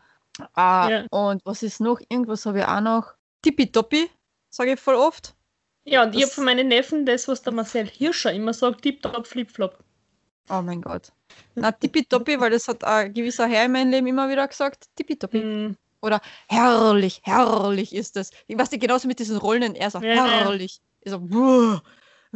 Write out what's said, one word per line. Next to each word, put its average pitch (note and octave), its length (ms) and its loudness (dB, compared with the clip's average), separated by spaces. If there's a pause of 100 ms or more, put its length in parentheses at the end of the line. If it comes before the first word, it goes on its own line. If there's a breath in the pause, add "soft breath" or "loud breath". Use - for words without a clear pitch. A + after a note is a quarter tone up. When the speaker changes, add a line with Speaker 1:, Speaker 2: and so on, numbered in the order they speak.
(560 soft breath)
Speaker 1:
Ah, F#3 360 4
Speaker 2:
Ja. A3 180 -2
Speaker 1:
und G3+ 360 -2
was G3+ 180 -8
ist G#3 180 -6
noch? A#3+ 180 0 (100)
Irgendwas A3+ 360 -4
hab G#3 100 -4
ich G3 100 0
auch G3 160 0
noch. A3+ 320 -2 (300)
„Tippitoppi“, C#4+ 680 0 (400)
sag B3 180 -4
ich C4 120 -2
voll C4 160 2
oft. C#4+ 400 0 (480)
Speaker 2:
Ja, C4+ 200 4
und G#3+ 120 0
ich B3+ 80 4
hab C4+ 80 0
Speaker 1:
Das - 20 -12
Speaker 2:
von C#4 120 -4
meinen B3+ 240 2
Neffen C4 360 0
das, B3 220 0
was C4 140 -2
der B3 100 -6
Marcel A3 380 -4
Hirscher C#4+ 420 -2
immer G#3+ 220 -2
sagt, B3 300 -2
„Tipptopp, B3 440 -4
Flipflop.“ - 560 -8 (640)
Speaker 1:
Oh F#3 120 -4
mein F3 200 -6
Gott. - 300 -12 (440 soft breath)
Na, A3+ 160 -2
„Tippitoppi“, B3+ 680 -2
weil A#3 120 2
das A#3 160 0
hat A3+ 160 -6
ein G#3 300 0
gewisser A#3 340 -2
Herr A#3 180 2
in B3+ 60 0
meinem C4 200 2
Leben C4 160 2
immer C4+ 220 0
wieder C#4 180 0
gesagt, C#4 380 -6 (100)
„Tippitoppi.“ A3 480 -6
Speaker 2:
Mhm. G#3+ 320 -6 (260)
Speaker 1:
Oder G#3+ 200 0 (260 loud breath)
„Herrlich, A3 760 4
herrlich G3+ 720 2
ist G3+ 240 -8
es.“ F#3+ 140 -8 (160 soft breath)
Ich A3 100 -10
weiß B3 140 0
nicht, A#3 100 -6
genauso B3+ 260 0
mit B3+ 120 -4
diesen G#3+ 180 -4
Rollen, A3 380 0
er G3 160 -4
sagt, A3 160 -8
Speaker 2:
Ja, A#3+ 200 2
ja. - 40 0
Speaker 1:
„Herrlich.“ G3+ 500 -2 (200)
Ich G3 100 -12
so, F#3+ 80 -8
„Buh.“ A3+ 600 4 (560 soft breath)